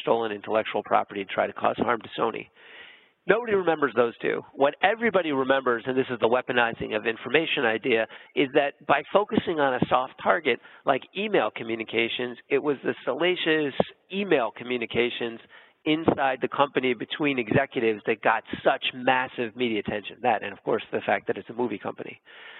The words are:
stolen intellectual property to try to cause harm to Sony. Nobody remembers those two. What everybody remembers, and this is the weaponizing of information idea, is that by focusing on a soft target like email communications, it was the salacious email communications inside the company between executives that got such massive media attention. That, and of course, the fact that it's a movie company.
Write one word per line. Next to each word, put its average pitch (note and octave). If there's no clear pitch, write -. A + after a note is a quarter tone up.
stolen A#2
intellectual G#2
property G#2
to -
try G2+
to G2+
cause A2
harm A#2
to A#2
Sony. A2+
Nobody A3
remembers D#3+
those A#2
two. -
What C#3+
everybody F#3+
remembers, C3
and C3
this B2+
is A#2+
the A#2+
weaponizing A#2
of G#2+
information C3+
idea, A2+
is C#3+
that C#3+
by D3
focusing G3
on C3+
a A#2
soft C3
target D#3+
like C3+
email F#3
communications, A2+
it C3+
was C#3+
the C3
salacious D#3
email E3+
communications A#2+
inside D3+
the B2
company C3
between C3+
executives A2+
that A2+
got A2+
such C#3
massive B2+
media A#2
attention. G#2
That, A2
and G2+
of -
course, A#2+
the A2
fact G#2
that G#2
it's -
a A#2+
movie A2+
company. -